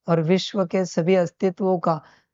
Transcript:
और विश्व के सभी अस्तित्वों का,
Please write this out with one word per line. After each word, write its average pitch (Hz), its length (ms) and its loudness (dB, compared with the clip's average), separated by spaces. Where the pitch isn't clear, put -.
और 165 120 2
विश्व 180 460 0
के 185 180 -2
सभी 175 300 0
अस्तित्वों 185 640 0
का, 170 260 -2